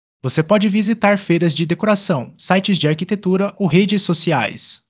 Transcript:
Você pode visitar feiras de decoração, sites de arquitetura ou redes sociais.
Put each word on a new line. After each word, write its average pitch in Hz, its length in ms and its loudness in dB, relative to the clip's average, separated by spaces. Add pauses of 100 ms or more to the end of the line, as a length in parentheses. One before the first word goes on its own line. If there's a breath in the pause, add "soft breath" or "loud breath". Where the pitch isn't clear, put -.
(220)
Você 131 200 0
pode 202 260 2
visitar 208 480 2
feiras 170 380 0
de 160 100 -2
decoração, 175 720 -2
sites 196 400 0
de 151 100 -2
arquitetura 190 680 -2
ou 196 100 -2
redes 190 360 2
sociais. - 880 -4